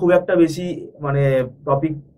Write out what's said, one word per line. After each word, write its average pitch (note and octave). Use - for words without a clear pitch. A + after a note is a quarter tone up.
খুব F3
একটা F3+
বেশি D3+
মানে C#3+
টপিক C#3+